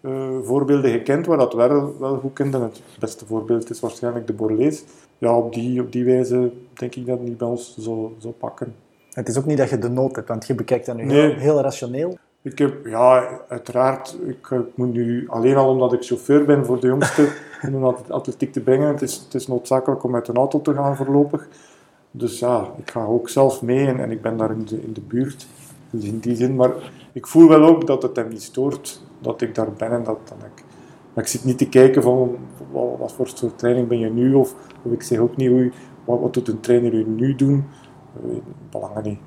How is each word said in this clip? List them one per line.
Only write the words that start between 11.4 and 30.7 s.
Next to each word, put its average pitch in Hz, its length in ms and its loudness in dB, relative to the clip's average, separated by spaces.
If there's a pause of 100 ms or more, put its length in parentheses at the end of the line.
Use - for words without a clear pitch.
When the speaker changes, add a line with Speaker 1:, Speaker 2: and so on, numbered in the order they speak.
Speaker 2:
rationeel. 135 560 -6 (260)
Speaker 1:
Ik - 160 -12
heb, - 280 -2
ja, 123 640 4
uiteraard, 123 680 -2 (100)
ik, 127 240 -10
ik 123 260 -4
moet 123 160 -2
nu, 120 360 -4
alleen 120 280 2
al 135 120 4
omdat 127 240 2
ik 123 120 -2
chauffeur 143 400 2
ben 143 220 4
voor 127 140 0
de 127 60 0
jongste, 143 360 2
Speaker 2:
<laughs> - 400 -2
Speaker 1:
om 139 100 -6
hem 135 80 -4
naar 127 140 2 (120)
de - 60 -12
atletiek - 400 -6
te - 80 -4
brengen, 131 280 2
het 143 140 -2
is, 123 220 -6
het - 100 -20
is 127 120 -4
noodzakelijk 131 580 -2
om 123 60 -2
met 120 180 -4
een 120 80 -2
auto 143 260 0
te 151 120 0
gaan 139 220 -2
voorlopig. 143 520 0 (640)
Dus 117 280 -6
ja, 120 380 -2
ik - 140 -14
ga 113 140 -6
ook 117 240 -2
zelf 135 340 2
mee 127 240 2
en, 131 140 0
en 120 100 -6
ik 110 120 -8
ben 113 140 -4
daar 110 140 0
in 110 140 -6
de, 107 180 -8
in 110 100 -12
de 107 80 -12
buurt. 117 460 -6 (480)
Dus 110 100 -6
in 104 140 -6
die 120 180 -4
zin, 127 200 0
maar 127 140 4 (420)
ik - 140 -14
voel 165 220 10
wel 156 160 10
ook 165 220 6
dat 135 160 0
het 127 140 -4
hem 113 120 -4
niet 110 140 -12
stoort - 600 -6 (160)
dat 120 220 -6
ik 113 140 -4
daar 110 180 -4
ben 110 180 -6
en 120 140 -2
dat, 110 140 -6 (100)
dat 107 100 -20 (160)
ik, - 100 -20 (480)